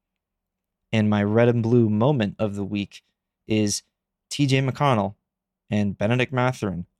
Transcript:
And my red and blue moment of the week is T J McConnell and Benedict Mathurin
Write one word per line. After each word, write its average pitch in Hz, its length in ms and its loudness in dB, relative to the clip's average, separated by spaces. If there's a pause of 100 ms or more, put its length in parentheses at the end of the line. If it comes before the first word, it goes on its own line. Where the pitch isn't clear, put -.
(920)
And 107 180 2
my 104 120 2
red 110 260 4
and 120 140 0
blue 113 280 4
moment 110 480 0
of 104 160 -4
the 101 100 -6
week 101 380 -8 (440)
is 107 360 -2 (480)
T 143 160 0
J 135 140 2
McConnell 127 540 0 (560)
and 104 280 -2
Benedict 120 340 0
Mathurin 123 540 -2 (140)